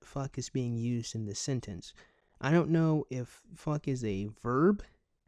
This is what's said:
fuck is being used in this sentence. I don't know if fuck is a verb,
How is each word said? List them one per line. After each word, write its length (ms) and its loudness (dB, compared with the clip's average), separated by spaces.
fuck 360 -8
is 100 -6
being 280 -2
used 380 -2
in 120 -4
this 120 -6
sentence. 540 -6
I 100 -2
don't 200 4
know 400 4
if 320 -8
fuck 320 -4
is 180 -2
a 240 -2
verb, 400 4